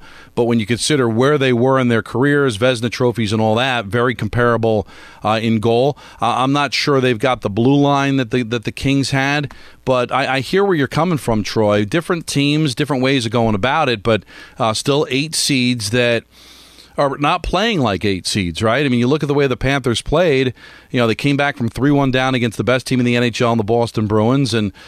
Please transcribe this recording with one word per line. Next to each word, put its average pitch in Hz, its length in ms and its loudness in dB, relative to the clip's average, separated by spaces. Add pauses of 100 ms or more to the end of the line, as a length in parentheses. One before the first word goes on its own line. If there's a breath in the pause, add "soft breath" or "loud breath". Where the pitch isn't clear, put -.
(360 loud breath)
But 120 80 2
when 117 160 2
you 107 60 -2
consider 123 420 0
where 127 300 2
they 131 160 2
were 131 260 2
in 127 80 2
their 113 160 2
careers, 139 540 0
Vezina 120 340 0
trophies 120 400 -2
and 110 140 0
all 107 100 2
that, 123 300 -2
very 120 300 -2
comparable, 113 720 0 (360 loud breath)
uh, 110 180 0
in 113 180 2
goal. 120 380 2 (220 loud breath)
Uh, 113 180 0
I'm 131 140 0
not 143 220 0
sure 143 260 0
they've 127 180 2
got 123 240 -2
the 110 80 -4
blue 117 260 2
line 139 420 2
that 123 140 -2
the, 127 100 0
that 113 220 -4
the 117 80 -6
Kings 135 400 -2
had, 139 420 -2 (320 loud breath)
but 123 260 0
I, 131 240 -2
I 139 40 -2
hear 180 240 0
where 196 120 2
you're 143 120 0
coming 165 320 0
from, 110 240 -2
Troy. 104 420 0
Different 160 400 -4
teams, 143 480 0
different 135 300 -2
ways 131 240 0
of 110 40 -4
going 113 220 2
about 135 340 0
it, 113 140 -2
but, 110 220 2 (340 loud breath)
uh, 110 160 0
still 143 380 0
eight 151 240 -4
seeds 123 560 0
that 120 320 0 (720 loud breath)
are 135 220 0
not 165 240 0
playing 196 380 0
like 101 220 0
eight 98 220 -2
seeds, 90 380 -2
right? 117 200 2
I 143 60 0
mean, 123 100 0
you 120 80 2
look 147 140 0
at 156 60 -4
the 143 80 -2
way 143 100 2
the 123 120 -2
Panthers 131 440 -2
played. 135 520 0 (360 loud breath)
You 131 100 -2
know, 120 60 2
they 110 80 2
came 143 240 0
back 143 180 -2
from 117 140 -2
three 135 220 0
one 139 180 2
down 131 240 0
against 120 240 -2
the 110 60 -4
best 123 240 0
team 127 120 0
in 123 60 2
the 120 100 2
N 120 80 2
H 117 180 -2
L 120 100 2
in 117 80 2
the 110 40 -2
Boston 117 440 0
Bruins, 113 480 2
and, 104 180 -2 (140)